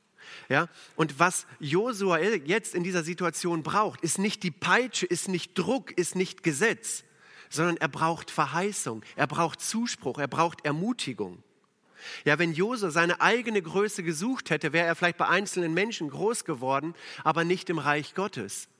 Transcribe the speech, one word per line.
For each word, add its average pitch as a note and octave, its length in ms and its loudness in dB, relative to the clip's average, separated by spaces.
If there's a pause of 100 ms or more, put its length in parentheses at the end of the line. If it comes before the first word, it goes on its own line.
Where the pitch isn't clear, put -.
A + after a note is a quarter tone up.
(480)
Ja, D3+ 200 2 (280)
und D3 220 0
was F3 280 4 (140)
Josua F#3+ 580 2
jetzt F#3 560 0
in F3 100 0
dieser F3+ 180 0
Situation E3+ 600 -2
braucht, F#3+ 400 0
ist E3 160 0
nicht G3+ 240 -2
die F3+ 80 0
Peitsche, G3 560 2
ist - 220 -2
nicht F#3 300 -4
Druck, G#3+ 340 0
ist - 220 0
nicht F#3 280 -2
Gesetz, E3+ 640 0 (460)
sondern E3+ 260 2
er D#3 120 0
braucht D#3+ 420 -2
Verheißung, D3+ 760 -2 (120)
er C#3 100 2
braucht D3+ 340 0
Zuspruch, A3 580 -2
er C#3 100 -2
braucht D#3+ 360 0
Ermutigung. C#3+ 800 -2 (840)
Ja, D3 140 4
wenn E3+ 140 2
Josua G3+ 380 0
seine E3+ 300 4
eigene G#3+ 420 4
Größe F#3+ 400 0
gesucht E3+ 480 -2
hätte, D3+ 220 0
wäre E3+ 140 4
er E3 80 2
vielleicht F3 240 0
bei D#3+ 100 2
einzelnen F3 460 2
Menschen F#3+ 340 -2
groß F3+ 360 -2
geworden, C#3 500 -2 (300)
aber D#3 200 4
nicht F3+ 240 -2
im E3 100 -2
Reich D3 360 0
Gottes. F#3 540 -6 (100)